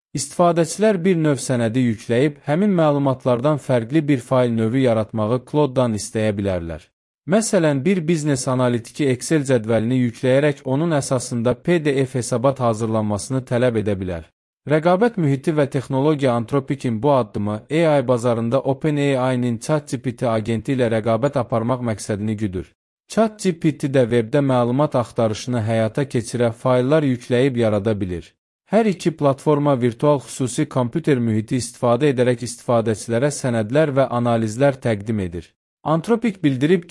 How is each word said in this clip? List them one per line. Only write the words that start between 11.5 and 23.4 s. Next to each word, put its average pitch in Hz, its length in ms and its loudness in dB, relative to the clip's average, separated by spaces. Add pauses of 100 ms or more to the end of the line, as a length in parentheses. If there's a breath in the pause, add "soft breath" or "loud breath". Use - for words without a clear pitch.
P 175 140 0 (100)
D 143 80 2 (120)
F 131 120 -6
hesabat 127 420 0
hazırlanmasını 110 840 -2
tələb 123 380 0
edə 104 160 0
bilər. 90 240 -6 (460)
Rəqabət 180 520 2
mühiti 139 320 0
və 147 160 2
texnologiya. 135 640 0
Anthropic'in 127 680 -2
bu 147 80 4
addımı 107 440 0 (140)
A 151 300 2
I 123 80 -2
bazarında 120 540 0
Open 143 360 -2
A 131 360 0
I-nin 123 240 -2
Chat 147 340 -4
G 131 100 -4
P 123 140 -6
T 127 140 -2
agenti 113 440 -2
ilə 123 220 0
rəqabət 113 420 0
aparmaq 123 540 -2
məqsədini 107 460 -4
güdür. 92 360 -6 (340)
Chat 214 360 0